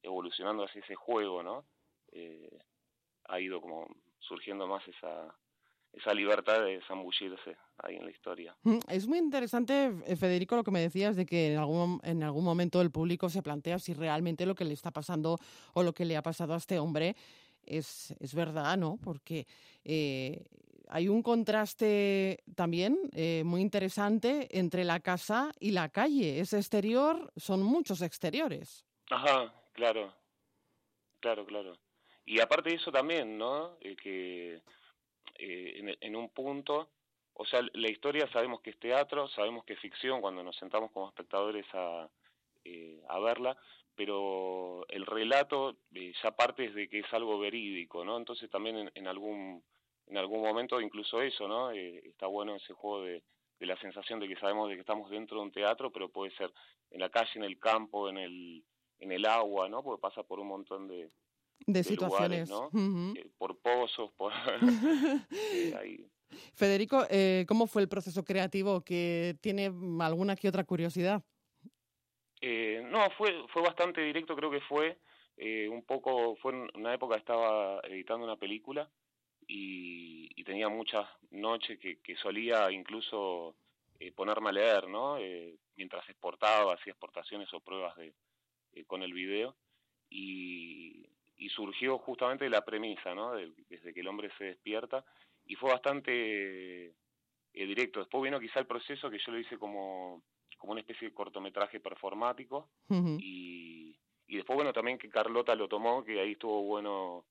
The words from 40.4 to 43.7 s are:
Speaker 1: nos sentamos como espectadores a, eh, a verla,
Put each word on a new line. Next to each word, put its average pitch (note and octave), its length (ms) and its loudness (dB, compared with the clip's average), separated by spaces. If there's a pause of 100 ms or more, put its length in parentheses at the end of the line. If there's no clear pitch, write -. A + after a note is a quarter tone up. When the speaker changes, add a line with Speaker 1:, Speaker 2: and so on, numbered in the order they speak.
Speaker 1:
nos F2+ 140 -10
sentamos G#2+ 360 -2
como G2 160 -6
espectadores G2 640 -2
a, E2+ 340 -4 (580)
eh, E2 440 -16
a E2+ 100 -2
verla, B2 380 0 (380)